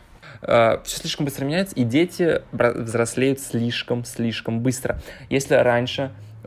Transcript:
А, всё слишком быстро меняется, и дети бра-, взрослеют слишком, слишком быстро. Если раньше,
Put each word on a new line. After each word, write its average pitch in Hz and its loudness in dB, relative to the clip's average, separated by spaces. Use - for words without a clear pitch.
А, 113 4
всё - -8
слишком 156 -4
быстро 135 -4
меняется, 185 -2
и 127 2
дети 160 2
бра-, 117 2
взрослеют 120 0
слишком, 120 -2
слишком 113 -4
быстро. - -2
Если 135 2
раньше, 123 2